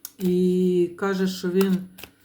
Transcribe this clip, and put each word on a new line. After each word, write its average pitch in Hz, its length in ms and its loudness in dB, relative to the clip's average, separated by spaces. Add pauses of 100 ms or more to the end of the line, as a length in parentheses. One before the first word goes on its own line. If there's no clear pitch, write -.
(180)
І 180 800 2
каже, 190 280 -2
що 185 220 -4
він 190 280 2 (480)